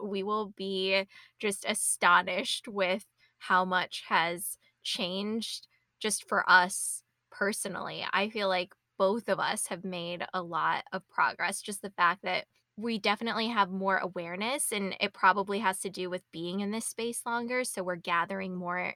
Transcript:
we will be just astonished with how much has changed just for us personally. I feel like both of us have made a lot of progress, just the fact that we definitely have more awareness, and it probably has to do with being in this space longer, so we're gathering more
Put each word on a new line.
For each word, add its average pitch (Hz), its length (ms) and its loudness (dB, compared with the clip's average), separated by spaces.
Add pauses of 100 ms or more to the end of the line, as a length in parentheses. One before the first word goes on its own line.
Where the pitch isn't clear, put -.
we 196 220 -4
will 214 240 -2 (100)
be 190 480 0 (320)
just 208 300 -2
astonished 180 1000 2
with 196 380 0 (320)
how 185 280 2
much 185 420 -2
has 170 500 0 (240)
changed 208 880 -4 (320)
just - 280 -4
for 202 220 2
us - 540 4 (260)
personally. 185 840 -4
I 202 180 2
feel 208 180 0
like 180 260 0 (240)
both 202 320 2
of 170 100 2
us - 280 0
have 180 160 -6
made 175 500 -6
a 185 80 -2
lot 160 500 0
of 143 160 -8
progress, - 540 0
just 208 220 -8
the 196 80 -8
fact 175 320 2
that 180 220 -2 (320)
we 226 200 -4
definitely 220 500 0
have 208 220 4
more 190 280 2
awareness, 185 760 -2
and 202 300 -2
it 190 120 0
probably 196 460 4
has 185 220 0
to 196 80 -4
do 180 200 -6
with 180 220 -4
being 175 300 -4
in 202 100 -2
this 226 140 -4
space 233 400 -4
longer, 240 380 -2
so 202 200 -4
we're 180 120 -2
gathering 180 600 0
more 180 400 -2